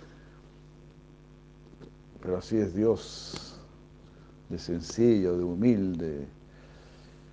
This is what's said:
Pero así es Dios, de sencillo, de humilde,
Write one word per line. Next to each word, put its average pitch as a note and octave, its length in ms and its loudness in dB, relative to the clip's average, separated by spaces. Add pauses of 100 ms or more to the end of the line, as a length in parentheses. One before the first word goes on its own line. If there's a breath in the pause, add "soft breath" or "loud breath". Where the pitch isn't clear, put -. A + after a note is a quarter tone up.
(2250 loud breath)
Pero F2+ 160 -2
así G#2+ 200 -2
es G2 160 2
Dios, - 880 -2 (880 loud breath)
de F2+ 100 -6
sencillo, F2+ 800 2
de F2 60 0
humilde, F2 840 0 (1040 loud breath)